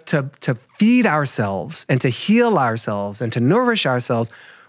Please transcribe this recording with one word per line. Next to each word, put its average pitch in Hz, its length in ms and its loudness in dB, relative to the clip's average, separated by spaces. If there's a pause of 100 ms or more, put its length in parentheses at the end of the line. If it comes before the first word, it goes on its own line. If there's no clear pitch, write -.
to, 139 240 -2 (100)
to 139 140 -2 (240)
feed 233 280 4
ourselves 127 840 -2
and 135 120 0
to 139 80 2
heal 214 500 2
ourselves 107 640 -4
and 113 100 -4
to 123 80 -2
nourish 220 460 2
ourselves 123 440 -2 (380)